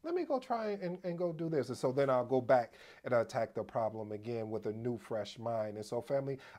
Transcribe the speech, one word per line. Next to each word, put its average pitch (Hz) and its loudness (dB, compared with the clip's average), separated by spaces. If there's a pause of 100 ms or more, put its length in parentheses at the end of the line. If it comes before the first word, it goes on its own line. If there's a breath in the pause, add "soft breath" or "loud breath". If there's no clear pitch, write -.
Let 339 -2
me 359 2
go 285 0
try 220 -2
and, 180 -4
and 170 -4
go 175 0
do 160 -2
this." 139 2
And 120 -4
so 135 2
then 135 4
I'll 123 4
go 131 4
back 120 4 (280 loud breath)
and 120 0
attack 117 2
the 110 -2
problem 110 -2
again 110 -4
with 107 -4
a 107 0
new, 113 -2
fresh 104 -6
mind. 113 -2
And 107 -8
so, 120 -2
family, 135 -2 (200 loud breath)